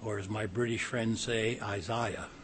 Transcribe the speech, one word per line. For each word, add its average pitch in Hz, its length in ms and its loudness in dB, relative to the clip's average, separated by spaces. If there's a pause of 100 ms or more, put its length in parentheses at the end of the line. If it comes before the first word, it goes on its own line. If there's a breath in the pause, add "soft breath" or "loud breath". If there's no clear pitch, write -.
Or 104 140 -2
as 98 120 -4
my 107 160 0
British 113 380 2
friends 113 380 2
say, 113 400 2
Isaiah. 101 640 0 (160)